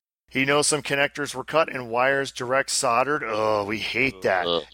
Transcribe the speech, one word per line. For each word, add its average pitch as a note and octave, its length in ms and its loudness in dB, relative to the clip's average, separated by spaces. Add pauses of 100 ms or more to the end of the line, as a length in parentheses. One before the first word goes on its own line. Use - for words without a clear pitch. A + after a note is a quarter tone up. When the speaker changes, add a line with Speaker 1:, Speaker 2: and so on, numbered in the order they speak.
(280)
Speaker 1:
He C3 160 0
knows C#3+ 220 4
some D3 160 0
connectors C#3 520 -2
were B2+ 100 -8
cut D#3 280 2
and B2+ 180 -8
wires C3 420 2
direct C3 380 -2
soldered. C3 540 0
Oh, G#2+ 400 0
we G#2+ 140 -4
hate A2 440 -2
that. F#2 240 2
Speaker 2:
Ugh. E2+ 280 0